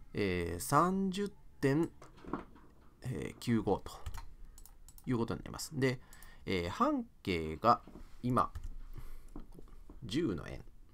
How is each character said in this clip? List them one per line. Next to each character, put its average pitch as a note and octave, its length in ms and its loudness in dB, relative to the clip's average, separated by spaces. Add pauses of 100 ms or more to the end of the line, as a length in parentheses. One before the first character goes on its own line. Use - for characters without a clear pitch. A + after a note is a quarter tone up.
(120)
え F2+ 460 2
ー、 - 20 -6
三 F#3 500 4
十 G3+ 200 -2 (300)
点 C#3+ 300 6 (1500)
九 A2+ 240 2
五 F#2+ 160 4
と - 140 -10 (1120)
い B2+ 60 0
う A#2 60 4
こ A2+ 80 2
と G2 80 -2
に B1+ 60 -4
な - 60 -12
り - 40 -8
ま - 80 -10
す。 - 200 -8
で、 B2+ 220 4 (460)
え F2 200 2
ー、 - 20 0
半 B3+ 360 2 (180)
径 D#2+ 340 0
が A#2 240 8 (420)
今、 B2 280 4 (1500)
十 B2+ 300 2
の C#2 140 -4
円 B1 140 -8 (320)